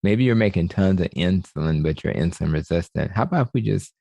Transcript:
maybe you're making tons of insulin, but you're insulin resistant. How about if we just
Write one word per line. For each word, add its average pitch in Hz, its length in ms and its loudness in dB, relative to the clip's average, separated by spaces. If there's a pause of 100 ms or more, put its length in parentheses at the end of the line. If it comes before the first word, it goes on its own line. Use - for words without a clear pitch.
maybe 110 220 2
you're 120 100 4
making 95 340 2
tons 95 320 2
of 85 100 -2
insulin, 80 720 -2
but 78 200 -2
you're - 120 -4
insulin 80 380 -2
resistant. 85 600 -2
How 110 120 0
about 156 240 0
if - 60 -14
we 123 60 0
just 101 400 -4